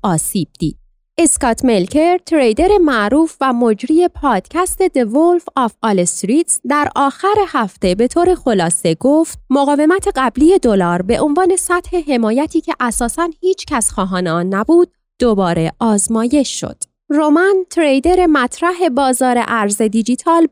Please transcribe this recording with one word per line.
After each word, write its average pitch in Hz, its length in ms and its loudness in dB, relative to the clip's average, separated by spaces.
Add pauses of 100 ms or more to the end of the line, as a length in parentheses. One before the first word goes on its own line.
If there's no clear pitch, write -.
آسیب 180 460 -4 (100)
دید. - 180 -6 (420)
اسکات 269 460 0
ملکر، 269 640 0
تریدر 285 420 2 (100)
معروف 277 640 0
و 269 120 0
مجری 247 560 0
پادکست 302 800 -2
The 254 160 0
Wolf 302 600 0
of 220 60 -2 (160)
All 190 200 2
Streets، 262 600 -2
در 294 280 0
آخر 285 380 0 (140)
هفته 202 460 -2
به 226 140 2
طور 349 260 2
خلاصه 175 600 0
گفت: 302 440 0 (120)
«مقاومت 294 680 2
قبلی 269 420 2
دلار 180 440 2
به 208 180 -2
عنوان 349 360 2
سطح 359 520 -4
حمایتی 254 520 0
که 320 200 -6
اساساً 247 480 -2 (120)
هیچ 381 280 -2
کس 240 220 -2
خواهان 185 360 -4
آن 170 280 -2
نبود، 320 360 2 (280)
دوباره 185 600 0
آزمایش 226 840 0
شد.» - 160 -10 (320)
رومن، 311 460 2 (160)
تریدر 330 560 2
مطرح 330 640 0
بازار 254 580 0
ارز 208 360 -2
دیجیتال، 247 680 0